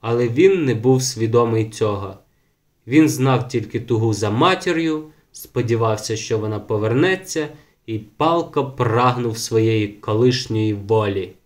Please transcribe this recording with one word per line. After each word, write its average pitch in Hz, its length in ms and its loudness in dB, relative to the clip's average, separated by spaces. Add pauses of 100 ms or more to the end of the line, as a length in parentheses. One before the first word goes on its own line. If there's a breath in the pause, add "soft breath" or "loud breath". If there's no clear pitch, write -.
Але 120 280 0
він 170 360 4
не 127 100 2
був 127 280 4
свідомий 113 680 0
цього. 98 440 -4 (720)
Він 147 220 4
знав 127 400 0
тільки 110 320 -4
тугу 113 340 0
за 104 160 -2
матір'ю, 165 760 0 (280 loud breath)
сподівався, 113 840 -2
що 110 220 -4
вона 107 220 -4
повернеться, 147 880 -2 (380 loud breath)
і 110 120 -6
палко 151 720 -2
прагнув 120 680 0
своєї 110 500 0
колишньої 110 880 0
волі. 101 580 -2 (140)